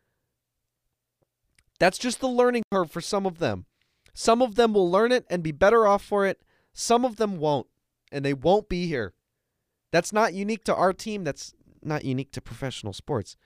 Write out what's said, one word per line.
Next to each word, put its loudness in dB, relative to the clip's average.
that's 2
just -6
the 0
learning 2
curve 0
for -10
some -4
of -6
them. -4
Some 2
of 0
them 4
will 4
learn 4
it 0
and -2
be -4
better 4
off 2
for -2
it. -6
Some 2
of -2
them -2
won't, 0
and -4
they 0
won't 2
be -4
here. -6
That's 0
not 2
unique -6
to 0
our 2
team. -10
That's -8
not -6
unique -6
to -12
professional -10
sports. -8